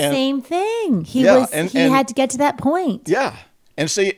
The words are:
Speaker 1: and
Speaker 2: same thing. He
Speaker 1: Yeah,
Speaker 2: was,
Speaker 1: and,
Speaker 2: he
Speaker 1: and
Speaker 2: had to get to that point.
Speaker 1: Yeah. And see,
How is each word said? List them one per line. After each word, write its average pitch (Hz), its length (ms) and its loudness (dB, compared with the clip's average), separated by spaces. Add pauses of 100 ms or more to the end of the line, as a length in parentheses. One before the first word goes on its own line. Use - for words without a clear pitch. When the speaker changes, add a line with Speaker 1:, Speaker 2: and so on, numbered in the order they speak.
Speaker 1:
and 285 120 0
Speaker 2:
same 269 280 -2
thing. 370 640 -2
He 254 180 0
Speaker 1:
Yeah, 254 160 6
Speaker 2:
was, 254 120 0
Speaker 1:
and, 165 180 -2
Speaker 2:
he 269 100 -2
Speaker 1:
and 262 140 2
Speaker 2:
had 269 160 2
to 233 40 -10
get 269 180 0
to 269 80 -8
that 285 180 0
point. 294 500 -2
Speaker 1:
Yeah. 202 280 -2 (420)
And 151 120 -2
see, 196 280 0